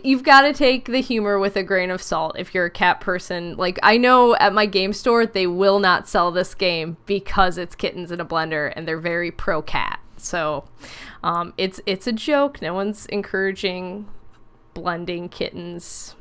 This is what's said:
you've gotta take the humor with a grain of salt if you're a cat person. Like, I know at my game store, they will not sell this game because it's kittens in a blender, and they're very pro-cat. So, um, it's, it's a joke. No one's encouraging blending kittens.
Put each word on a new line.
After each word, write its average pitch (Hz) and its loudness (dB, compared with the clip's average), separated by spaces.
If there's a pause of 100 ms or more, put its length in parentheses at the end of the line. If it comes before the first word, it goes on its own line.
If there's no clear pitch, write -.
you've 269 2
gotta 285 8
take 254 2
the 247 0
humor 214 0
with 196 0
a 196 0
grain 185 0
of 185 -6
salt 160 -4
if - -8
you're 180 2
a 175 -6
cat 180 2
person. 180 -6
Like, 185 -2
I 214 6
know 247 6
at 196 4
my 214 4
game 190 0
store, 233 2
they 190 0
will 196 4
not 185 2
sell 175 2
this 180 -2
game 170 -2
because 190 0
it's 175 -10
kittens 175 -8
in 170 -6
a 160 -8
blender, 160 -2
and 160 -8
they're 160 -4
very 170 -2
pro-cat. - -2 (180)
So, 151 -6 (560)
um, 170 -4
it's, 190 -4
it's 190 -4
a 240 0
joke. 285 0
No 170 -4
one's 208 -4
encouraging 190 -4 (680)
blending 175 -6
kittens. - -10